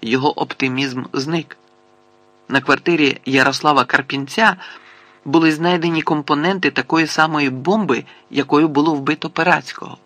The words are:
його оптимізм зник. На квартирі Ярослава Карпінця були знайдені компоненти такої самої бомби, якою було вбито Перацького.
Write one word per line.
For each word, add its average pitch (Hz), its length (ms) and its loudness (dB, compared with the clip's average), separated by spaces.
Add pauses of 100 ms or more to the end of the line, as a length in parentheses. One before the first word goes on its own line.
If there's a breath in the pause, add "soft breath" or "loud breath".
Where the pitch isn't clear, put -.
його 123 380 0
оптимізм 131 640 -4 (100)
зник. 147 440 -4 (880)
На 135 140 2
квартирі 147 640 2
Ярослава 135 600 2
Карпінця 139 720 0 (720 loud breath)
були 160 260 2
знайдені 165 500 0
компоненти 156 720 0
такої 156 360 0
самої 156 420 0
бомби, 131 540 0 (260 loud breath)
якою 147 380 2
було 151 280 2
вбито 147 340 -4
Перацького. 160 760 -2